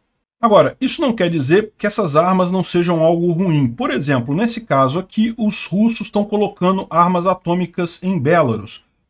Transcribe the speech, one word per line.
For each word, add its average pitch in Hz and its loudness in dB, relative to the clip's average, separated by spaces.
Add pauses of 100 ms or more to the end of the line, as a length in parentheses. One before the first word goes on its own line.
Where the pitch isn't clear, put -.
(400)
Agora, 208 4
isso 262 -4
não 277 0
quer 175 0
dizer 165 0
que - -4
essas 202 -2
armas 180 2
não 185 0
sejam 170 0
algo 170 2
ruim. 160 2
Por 123 -4
exemplo, 139 -2
nesse 233 -2
caso 135 0
aqui, 214 -2
os 214 -4
russos 214 0
estão 208 -2
colocando 196 -2
armas 175 2
atômicas 175 -2
em 180 -2
Belarus. 131 0 (260)